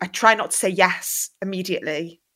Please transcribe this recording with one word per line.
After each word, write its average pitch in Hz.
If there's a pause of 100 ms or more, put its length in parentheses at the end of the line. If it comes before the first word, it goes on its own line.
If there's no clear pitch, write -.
I 190
try 220
not -
to -
say 202
yes 185 (100)
immediately. 180 (160)